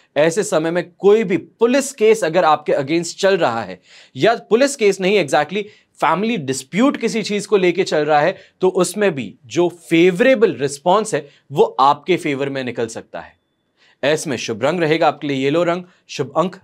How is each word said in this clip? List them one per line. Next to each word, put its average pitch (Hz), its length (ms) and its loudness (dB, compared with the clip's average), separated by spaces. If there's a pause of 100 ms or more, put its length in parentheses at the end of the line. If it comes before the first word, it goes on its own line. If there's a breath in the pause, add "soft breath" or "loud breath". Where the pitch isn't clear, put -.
(160 loud breath)
ऐसे 165 260 2
समय 165 280 -2
में 175 280 -4
कोई 214 260 4
भी 180 120 -2
पुलिस - 560 0
केस 220 320 2
अगर 165 200 2
आपके 156 280 2
against 165 440 -2
चल 196 200 2
रहा 120 260 0
है, 92 180 -12 (360 soft breath)
या 196 180 2
पुलिस 247 420 0
केस 196 240 0
नहीं, 185 260 2
exactly 156 360 -2 (320 loud breath)
फैमिली 190 420 -2
डिस्प्यूट 165 600 -2
किसी 220 260 -4
चीज 202 240 -6
को 214 100 2
लेके 175 280 2
चल 165 140 -2
रहा 151 220 2
है, 175 160 0 (240 loud breath)
तो 185 80 2
उसमें 185 460 -2
भी 113 200 -8 (120)
जो 160 220 0
फेवरेबल 185 840 2
रिस्पॉन्स 175 600 -2
है, 143 140 -6 (240 loud breath)
वो 170 280 0
आपके 143 360 2
फेवर 139 320 -4
में 135 160 -6
निकल 120 220 -6
सकता 98 340 -12
है। - 160 -20 (680 soft breath)
ऐसे 156 260 0
में 120 60 -4
शुभ 110 260 -8
रंग 165 180 0
रहेगा 160 280 2
आपके 139 180 -4
लिए 135 180 -2
येलो 156 180 0
रंग, 175 220 -2 (240 soft breath)
शुभ - 280 -8
अंक 180 280 0